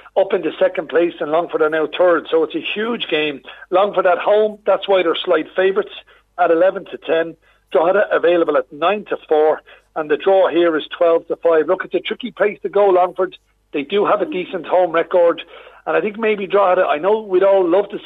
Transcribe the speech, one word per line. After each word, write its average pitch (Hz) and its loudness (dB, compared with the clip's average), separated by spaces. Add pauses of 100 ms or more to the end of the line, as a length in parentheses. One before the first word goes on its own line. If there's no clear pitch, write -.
(160)
up 190 0
into 165 -2
second 180 -2
place, 165 0
and 151 -6
Longford 160 0
are 156 2
now 156 -2 (120)
third. 175 2
So 165 2
it's 156 -2
a 160 -6 (140)
huge 220 -6
game. 151 -4 (280)
Longford 185 0
at 175 2
home, 208 0
that's 190 0
why 190 4
they're 165 0
slight 160 -2
favourites 190 -2 (460)
at 175 2
eleven 185 2
to - -14
ten. 165 -4 (340)
Drogheda 185 2
available 170 2
at 170 -2
nine 175 -2
to - -6 (100)
four, 156 2 (340)
and 151 -4
the 147 0
draw 190 2
here 170 2
is 143 -4 (120)
twelve 170 2
to 160 -4
five. 160 2
Look, - -2
it's 175 -8
a 175 -2
tricky 220 -10
place 196 -2
to 202 -6
go, 202 2
Longford. 180 0 (360)
They 151 -4
do 196 -2
have 190 0
a 170 -4
decent 170 -8
home 175 0
record, 165 2 (440)
and 160 -2
I 165 0
think 202 -4
maybe 214 -2
Drogheda, 180 2
I 147 0
know 202 0
we'd 190 0
all 196 4
love 196 0
to 180 -10